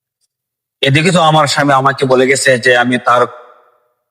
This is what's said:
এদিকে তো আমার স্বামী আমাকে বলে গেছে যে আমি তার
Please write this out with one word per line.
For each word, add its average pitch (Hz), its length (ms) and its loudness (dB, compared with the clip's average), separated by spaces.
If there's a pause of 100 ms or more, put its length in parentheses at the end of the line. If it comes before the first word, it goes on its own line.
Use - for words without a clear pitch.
(800)
এদিকে 156 300 0
তো 170 100 2
আমার 156 260 2
স্বামী 143 260 -2
আমাকে 131 320 0
বলে 127 220 2
গেছে 131 320 0
যে 123 180 0
আমি 123 200 0
তার 120 300 0 (840)